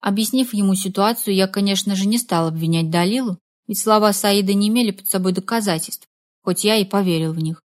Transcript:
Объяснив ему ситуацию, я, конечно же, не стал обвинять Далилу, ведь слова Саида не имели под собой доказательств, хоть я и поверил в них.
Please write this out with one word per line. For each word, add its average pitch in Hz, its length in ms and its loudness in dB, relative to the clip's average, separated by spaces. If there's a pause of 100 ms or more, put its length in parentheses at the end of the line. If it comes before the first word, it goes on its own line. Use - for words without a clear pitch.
Объяснив 220 520 0
ему 202 220 2
ситуацию, 196 600 -2
я, 190 120 2
конечно 196 480 -2
же, 190 120 0
не 220 120 2
стал 165 300 0
обвинять 165 420 0
Далилу, 185 480 0 (300)
ведь 208 100 -6
слова 214 340 4
Саида 202 420 2
не 202 140 2
имели 226 220 2
под - 160 -10
собой 185 260 0
доказательств, 190 760 -4 (340)
хоть 180 220 -2
я 214 120 4
и 208 80 2
поверил 175 480 0
в 165 60 -6
них. 160 240 -6 (120)